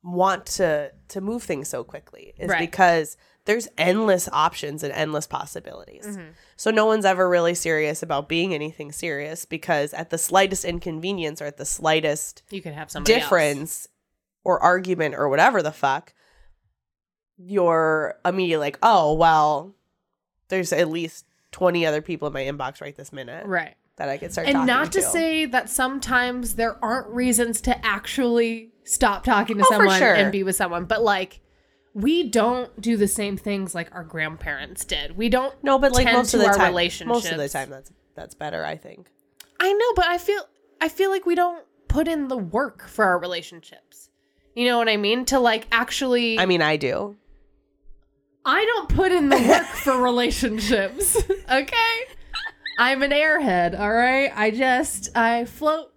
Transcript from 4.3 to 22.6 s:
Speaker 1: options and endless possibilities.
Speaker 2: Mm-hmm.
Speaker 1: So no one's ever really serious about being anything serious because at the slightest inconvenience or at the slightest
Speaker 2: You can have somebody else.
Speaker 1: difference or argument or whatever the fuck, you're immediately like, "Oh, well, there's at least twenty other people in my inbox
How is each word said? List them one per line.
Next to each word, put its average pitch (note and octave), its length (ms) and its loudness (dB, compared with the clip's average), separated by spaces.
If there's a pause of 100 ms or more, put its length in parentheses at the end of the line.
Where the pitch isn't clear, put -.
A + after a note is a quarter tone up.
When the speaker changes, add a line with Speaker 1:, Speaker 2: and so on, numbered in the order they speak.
Speaker 1:
options D3+ 480 -2
and C#3+ 100 -6
endless D#3 340 -4
possibilities. - 800 -12
Speaker 2:
Mm-hmm. F3+ 260 -14 (240)
Speaker 1:
So - 140 0
no G#3+ 140 4
one's A3 220 2
ever F#3 200 4
really F3 280 2
serious D#3 480 -2
about D3 260 -4
being E3+ 240 0
anything D3+ 400 -8
serious D#3 540 -8
because D#3 480 -2
at E3 160 -10
the E3 80 -4
slightest F#3+ 480 0
inconvenience E3+ 760 -6
or D3 60 -10
at D3 100 -12
the C#3+ 80 -12
slightest D#3 880 -2
Speaker 2:
You G3 100 -12
can D#3 140 -14
have D3+ 160 -14
somebody - 240 0
else. B3+ 80 0
Speaker 1:
difference D3+ 680 -2 (560)
or F3+ 180 0
argument F3 520 0
or C#3+ 160 -2
whatever F#3 320 4
the D3+ 100 -4
fuck, C#3 400 -4 (1200)
you're E3 800 2 (100)
immediately F3 420 0
like, D3 160 -6
"Oh, E3+ 320 6
well, D#3+ 600 4 (720)
there's F#3 240 -2
at E3 160 2
least E3 360 -8 (260)
twenty F3 360 2
other D3+ 160 0
people D3+ 260 -6
in C3+ 60 -8
my C3+ 80 -6
inbox C#3 380 -8